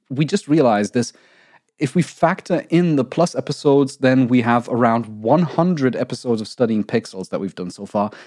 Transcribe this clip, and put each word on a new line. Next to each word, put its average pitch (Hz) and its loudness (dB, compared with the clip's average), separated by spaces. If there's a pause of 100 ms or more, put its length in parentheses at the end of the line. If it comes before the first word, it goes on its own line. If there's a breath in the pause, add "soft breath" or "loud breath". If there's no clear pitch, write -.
(100)
we 135 -2
just 196 -4
realize 117 2
this, 120 -2 (680 soft breath)
if 151 -2
we 175 4
factor - -2
in 165 2
the 135 2
Plus 165 -2
episodes, 139 0
then 131 2
we 123 4
have 117 0
around 117 2
one 110 0
hundred 151 0
episodes 123 -4
of 107 -8
Studying 113 -2
Pixels 101 -6
that 76 -6
we've 95 -8
done 90 -10
so 101 -16
far. 104 -2 (140 loud breath)